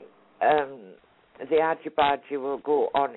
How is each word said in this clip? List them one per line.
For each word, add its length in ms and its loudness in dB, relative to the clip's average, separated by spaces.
um, 540 0
the 120 4
argy-bargy 800 0
will 180 -4
go 360 0
on 220 0